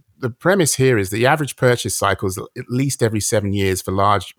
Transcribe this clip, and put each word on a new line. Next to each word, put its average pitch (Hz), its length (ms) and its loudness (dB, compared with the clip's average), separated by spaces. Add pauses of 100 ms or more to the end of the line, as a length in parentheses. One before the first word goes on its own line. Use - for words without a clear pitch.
(200)
the 127 100 -4
premise 170 460 0
here 131 220 4
is 95 120 -2
the 110 160 0
average 139 320 0
purchase 123 360 0
cycle 98 360 0
is 95 80 -6
at 110 320 -14
least 127 340 -2
every 110 160 0
seven 101 320 -2
years 98 300 0
for 98 100 -6
large 98 480 0